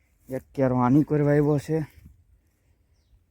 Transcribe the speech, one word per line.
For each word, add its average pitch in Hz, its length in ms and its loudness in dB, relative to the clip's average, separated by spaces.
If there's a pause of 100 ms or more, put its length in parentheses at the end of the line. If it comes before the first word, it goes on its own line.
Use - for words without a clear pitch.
(280)
એક 131 160 -10 (100)
ક્યારો 131 240 0
આની 127 320 2
કરવા 147 240 0
આવ્યો 147 320 2
છે. 156 120 -4 (1500)